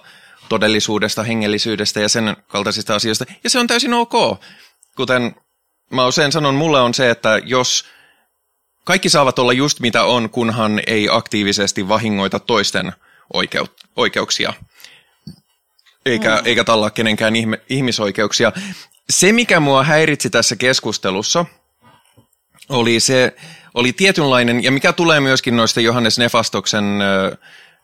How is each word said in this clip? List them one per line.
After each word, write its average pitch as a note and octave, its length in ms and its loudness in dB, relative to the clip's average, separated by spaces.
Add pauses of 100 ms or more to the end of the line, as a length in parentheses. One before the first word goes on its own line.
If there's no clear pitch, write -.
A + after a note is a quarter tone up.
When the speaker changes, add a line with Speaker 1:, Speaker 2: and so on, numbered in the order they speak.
(480)
Speaker 1:
todellisuudesta, G#2+ 760 0
hengellisyydestä G#2+ 760 -2
ja G#2 80 0
sen G#2+ 280 -2 (120)
kaltaisista G2+ 460 -4
asioista. A2 300 -2 (200)
Ja A#3+ 60 -2
se B3+ 80 0
on A#3+ 80 0
täysin A#3+ 280 -2
ok. A#3+ 180 -2 (840)
Kuten B2 380 -2 (560)
mä B2+ 160 0
usein C#3+ 260 0
sanon, D3 220 0
mulle D3 260 2
on A#2+ 140 2
se, B2+ 160 2
että A2 340 0
jos B2 400 -2 (1000)
kaikki F#3+ 240 0
saavat C#3+ 300 2
olla B2+ 140 2
just C#3 280 -2
mitä A#2 240 0
on, A2+ 260 0
kunhan A2 560 -2
ei G#2+ 240 0
aktiivisesti G2+ 800 -2
vahingoita G#2 500 0
toisten G2+ 540 -2 (400)
oikeut-, - 520 -6 (120)
oikeuksia. G#2+ 560 -2 (1500)
Eikä, A2 340 0
Speaker 2:
Mm. A2+ 60 -6
Speaker 1:
eikä A#2 180 2
tallaa G#2+ 260 2
kenenkään A2 460 0
ihme-, A2+ 320 -2
ihmisoikeuksia. A2 840 -2 (580)
Se, F#3+ 220 4
mikä A3+ 280 2
mua C#3 240 4
häiritsi D3+ 460 0
tässä A#2 260 0
keskustelussa, A#2+ 880 -2 (1200)
oli A#2 320 2
se, B2+ 360 2 (380)
oli B2 180 0
tietynlainen, B2+ 720 2
ja C3 80 2
mikä E3+ 200 2
tulee E3 280 2
myöskin C3 360 2
noista A#2 240 0
Johannes A#2 380 2
Nefastoksen, A2 640 0 (180)
ö, G2 340 0 (480)